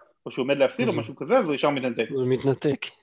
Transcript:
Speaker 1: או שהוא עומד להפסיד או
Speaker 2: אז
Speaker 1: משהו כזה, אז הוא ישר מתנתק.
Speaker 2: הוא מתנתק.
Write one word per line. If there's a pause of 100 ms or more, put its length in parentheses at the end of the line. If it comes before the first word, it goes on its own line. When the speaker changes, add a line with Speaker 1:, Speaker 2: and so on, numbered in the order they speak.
(260)
Speaker 1:
או
שהוא
עומד
להפסיד
או
Speaker 2:
אז
Speaker 1:
משהו
כזה,
אז
הוא
ישר
מתנתק.
Speaker 2:
הוא
מתנתק. (180)